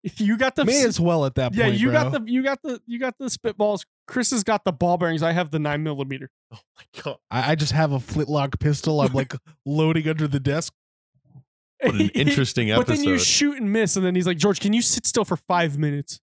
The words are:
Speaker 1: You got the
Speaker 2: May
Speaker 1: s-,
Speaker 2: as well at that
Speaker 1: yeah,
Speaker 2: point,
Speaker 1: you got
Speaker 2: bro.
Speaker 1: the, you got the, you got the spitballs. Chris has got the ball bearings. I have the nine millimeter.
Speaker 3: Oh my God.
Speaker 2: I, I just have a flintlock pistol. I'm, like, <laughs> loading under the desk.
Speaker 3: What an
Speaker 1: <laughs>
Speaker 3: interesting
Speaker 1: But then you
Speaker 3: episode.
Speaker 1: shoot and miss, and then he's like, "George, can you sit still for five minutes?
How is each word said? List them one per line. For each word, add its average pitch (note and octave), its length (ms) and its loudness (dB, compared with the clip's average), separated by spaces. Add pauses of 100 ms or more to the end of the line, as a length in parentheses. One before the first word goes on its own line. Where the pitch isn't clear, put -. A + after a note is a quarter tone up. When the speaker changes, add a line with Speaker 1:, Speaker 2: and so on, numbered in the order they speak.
(180)
Speaker 1:
You G#3+ 180 2
got C4 180 0
the F#3 120 2
Speaker 2:
May C4 140 4
Speaker 1:
s-, C4+ 40 6
Speaker 2:
as A3+ 160 0
well E3+ 240 2
at C3+ 120 -2
that B2+ 180 0
Speaker 1:
yeah, G3+ 140 2
Speaker 2:
point, G3+ 120 2
Speaker 1:
you B3+ 100 2
got D#4 200 2
Speaker 2:
bro. C#4+ 100 -2
Speaker 1:
the, A3 100 -10
you B3+ 120 2
got C4+ 200 -2
the, B3+ 220 -6
you A#3+ 140 -8
got B3+ 200 -6
the C#4 80 -10
spitballs. G#3 600 -2 (200)
Chris - 260 0
has A3 120 0
got G#3+ 220 0
the G3 60 2
ball F3 260 0
bearings. E3 240 0
I E3 100 2
have E3+ 180 0
the D#3 80 -2
nine D3 240 -2
millimeter. C#3 480 -6 (220)
Speaker 3:
Oh A2+ 60 -20 (180)
my - 260 -20
God. C#3 140 -8 (140)
Speaker 2:
I, B2 220 0
I - 20 4
just D3 180 0
have D#3 180 4
a C#3 80 0
flintlock C#3+ 600 -2
pistol. D3+ 400 0
I'm, C3 140 2
like, C3+ 180 -2 (160)
<laughs> - 160 -20
loading D#3 420 0
under D#3 220 -2
the C#3 120 -2
desk. C#3 340 -4 (1040)
Speaker 3:
What A3 140 0
an G2+ 160 0
Speaker 1:
<laughs> - 40 -20
Speaker 3:
interesting C#3 540 0
Speaker 1:
But A2+ 180 4
then B2+ 160 0
you C#4+ 120 2
Speaker 3:
episode. - 100 0
Speaker 1:
shoot C#4+ 320 0
and G#3+ 160 -2
miss, A3 240 0
and F#3+ 80 0
then F3+ 100 0
he's F3+ 120 0
like, F3+ 100 0
"George, F3 240 2
can G3+ 140 0
you A#3 80 2
sit - 240 0
still A3+ 180 2
for F3 140 -2
five E3+ 400 0
minutes? C#3+ 420 -4 (100)